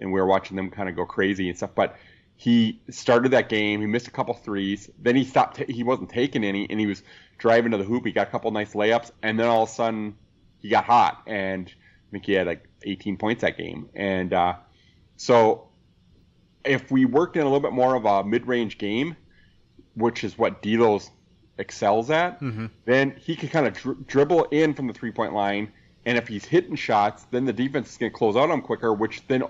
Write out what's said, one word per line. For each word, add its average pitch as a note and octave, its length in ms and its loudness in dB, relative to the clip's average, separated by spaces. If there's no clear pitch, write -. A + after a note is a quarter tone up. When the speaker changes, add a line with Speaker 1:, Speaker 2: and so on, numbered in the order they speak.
Speaker 1:
and F#2+ 120 -6
we F#2+ 80 0
were F#2 60 2
watching F#2+ 300 0
them F#2 140 -6
kinda F#2+ 220 -8
go F2 120 -6
crazy F#2+ 440 -2
and E2+ 80 -8
stuff. - 180 -10
But - 220 0
he A2+ 520 2
started B2+ 440 2
that A#2 180 2
game, G#2 300 0
he G#2+ 60 -4
missed A#2 220 -4
a - 20 -20
couple A#2+ 220 -6
threes, G2 560 -6
then A#2+ 160 2
he C3 100 4
stopped, B2+ 340 0
ta-, C3+ 100 -4
he A#2+ 140 -6
wasn't A2+ 260 -2
taking B2+ 340 -2
any, G2+ 280 -4
and G#2+ 100 -2
he G#2+ 60 0
was G2+ 160 -6
driving A#2 360 4
to A2 40 0
the G2 80 0
hoop. A#2 220 -4
He G2 60 -6
got G2+ 160 0
a - 20 -16
couple A2+ 200 -4
nice G#2+ 220 -4
layups, A2 380 0
and A2 160 -2
then A#2 80 2
all A2+ 180 4
of A2 40 -6
a - 40 -14
sudden A2 420 -4
he G#2 100 -6
got G#2 140 4
hot, A#2 420 4
and F#2+ 420 -4
I - 420 -20
think G2+ 140 -12
he G2+ 80 -2
had, F#2+ 140 2
like, E2+ 200 -6
eighteen G2 360 -6
points A2 240 -4
that F2+ 160 -2
game. E2+ 360 -12
And, F#2+ 380 -4
uh, F2+ 220 2
so A#2 520 4
if C3 260 -2
we C3 140 4
worked D3+ 320 2
in D#3 60 2
a - 20 2
little C#3 160 2
bit C#3+ 120 -2
more B2+ 220 2
of A2+ 120 0
a G2 180 2
mid-range A#2 540 -2
game, B2 380 -4
which A2+ 300 -2
is G2 140 -8
what G2 240 0
D'Lo G#2+ 380 4
excels A2+ 520 0
at, F3 300 0
Speaker 2:
Mm-hmm. A2+ 260 -8
Speaker 1:
then C3 320 2
he E3 180 -6
can D#3 140 -8
kinda C#3 200 2
dri-, B2 260 -8
dribble D3 380 4
in D3+ 280 2
from C3+ 140 -6
the A2 80 -6
three-point G#2+ 400 -6
line, G2+ 380 -2
and A#2+ 100 0
if A#2+ 100 -2
he's G#2 200 -10
hitting D#3+ 300 0
shots, G#2+ 540 0
then B2 140 -2
the B2+ 80 -2
defense C3 380 -4
is - 80 -20
gonna A2+ 120 -4
close G#2+ 240 0
out C3 100 4
on E3 80 2
him C#3 100 -2
quicker, A2+ 320 -2
which G#2+ 320 -4
then C3 240 0